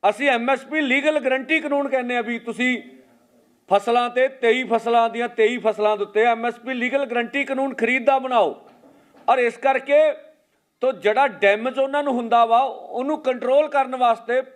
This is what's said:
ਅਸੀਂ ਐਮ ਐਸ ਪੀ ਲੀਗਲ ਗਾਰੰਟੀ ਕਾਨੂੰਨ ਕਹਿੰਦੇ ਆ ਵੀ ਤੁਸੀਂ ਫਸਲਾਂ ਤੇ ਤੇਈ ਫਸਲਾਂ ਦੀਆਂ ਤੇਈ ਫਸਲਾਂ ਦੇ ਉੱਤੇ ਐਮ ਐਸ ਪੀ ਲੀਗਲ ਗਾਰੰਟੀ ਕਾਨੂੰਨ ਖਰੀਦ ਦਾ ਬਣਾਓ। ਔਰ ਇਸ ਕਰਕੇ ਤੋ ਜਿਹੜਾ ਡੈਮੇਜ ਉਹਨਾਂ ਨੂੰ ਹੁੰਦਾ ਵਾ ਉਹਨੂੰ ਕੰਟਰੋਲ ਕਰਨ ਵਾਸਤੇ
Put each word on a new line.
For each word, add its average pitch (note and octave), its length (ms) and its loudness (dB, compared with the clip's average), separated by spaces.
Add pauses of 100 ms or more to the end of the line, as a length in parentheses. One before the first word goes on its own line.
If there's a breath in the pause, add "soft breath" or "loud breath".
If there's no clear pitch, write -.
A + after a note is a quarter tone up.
ਅਸੀਂ B3+ 280 0
ਐਮ A#3+ 200 0
ਐਸ C4 140 0
ਪੀ D#4 160 -4
ਲੀਗਲ C#4+ 400 0
ਗਾਰੰਟੀ C4 400 -2
ਕਾਨੂੰਨ C#4+ 280 -2
ਕਹਿੰਦੇ B3 280 -4
ਆ A#3+ 60 -4
ਵੀ A#3 160 -6
ਤੁਸੀਂ A#3 420 -4 (880)
ਫਸਲਾਂ A#3 420 2
ਤੇ B3 160 0 (140)
ਤੇਈ A#3 240 2
ਫਸਲਾਂ A#3 460 2
ਦੀਆਂ A#3 180 -6
ਤੇਈ A#3 300 2
ਫਸਲਾਂ G#3+ 380 0
ਦੇ G3+ 80 -4
ਉੱਤੇ G#3+ 200 0
ਐਮ A#3 220 0
ਐਸ A#3 120 -6
ਪੀ B3+ 160 -8
ਲੀਗਲ B3 320 -2
ਗਾਰੰਟੀ A#3+ 380 -4
ਕਾਨੂੰਨ C4+ 300 -4
ਖਰੀਦ B3+ 320 -2
ਦਾ C4+ 120 2
ਬਣਾਓ। A#3+ 360 0 (760)
ਔਰ B3 100 4
ਇਸ A#3+ 180 0
ਕਰਕੇ C4+ 440 2 (840)
ਤੋ - 100 2
ਜਿਹੜਾ G#3+ 360 2
ਡੈਮੇਜ G#3+ 500 0
ਉਹਨਾਂ C4+ 240 0
ਨੂੰ C#4 120 -2
ਹੁੰਦਾ A#3 320 2
ਵਾ A3+ 140 4
ਉਹਨੂੰ C4+ 640 -4
ਕੰਟਰੋਲ C4 460 0
ਕਰਨ C4 280 -2
ਵਾਸਤੇ A#3+ 440 0 (160)